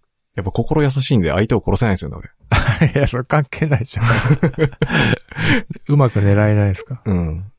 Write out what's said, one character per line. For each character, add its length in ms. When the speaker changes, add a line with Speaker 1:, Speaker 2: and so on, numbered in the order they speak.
Speaker 1:
や 60
っ 20
ぱ 80
心 320
優 60
し 200
い 80
ん 40
で 80
相 180
手 80
を 80
殺 120
せ 100
な 40
い 40
ん 0
で 40
す 60
よ 60
ね、 60
俺。 720
Speaker 2:
<laughs> 40
い 20
や、 120
そ 80
れ 80
関 260
係 160
な 140
い 40
じ 140
ゃ 40
ん。 40
<laughs> 1800
う 80
ま 120
く 120
狙 280
え 60
な 140
い 20
ん 60
す 80
か？ 200
Speaker 1:
う 80
ん。 460